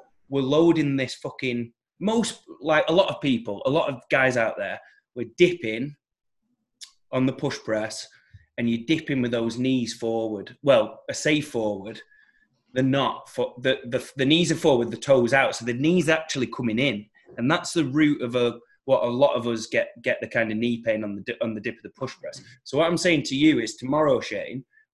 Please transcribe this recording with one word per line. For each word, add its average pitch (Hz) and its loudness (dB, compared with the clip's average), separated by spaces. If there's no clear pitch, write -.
we're 139 -2
loading 151 4
this 131 -2
fucking, 120 -6
most, 220 0
like, 156 4
a 165 2
lot 185 4
of 143 -6
people, 110 -2
a 131 2
lot 151 0
of 131 -8
guys 131 4
out 110 0
there, 98 -8
we're 117 -8
dipping 143 0
on 131 0
the 131 0
push 131 -4
press 110 -4
and 120 0
you're 117 -2
dipping 156 0
with 120 -2
those 117 -2
knees 127 0
forward. 113 -6
Well, 120 2
I 131 -4
say 151 0
forward, 110 -6
they're 131 0
not. 131 -2
For, - -6
the, 131 0
the, 123 -4
the 135 0
knees 156 4
are 151 2
forward, 120 2
the 113 -8
toes 123 4
out. 135 4
So 120 -10
the 120 -2
knee's 151 2
actually 156 0
coming 117 -2
in. 113 0
And 123 0
that's - -2
the 165 2
root 147 2
of 120 -4
a, 120 0
what 135 2
a 120 0
lot 123 4
of 120 -2
us 117 -4
get, - 0
get 123 -2
the 113 -6
kind 113 0
of 107 -4
knee 117 -2
pain 110 -2
on 104 -6
the 101 -10
di-, - -4
on 117 -4
the 107 -8
dip 117 -8
of - -20
the - -14
push - -10
press. - -14
So - -6
what 160 4
I'm 175 0
saying 165 2
to 135 -6
you 143 4
is 110 -6
tomorrow, 139 0
Shane, 104 -8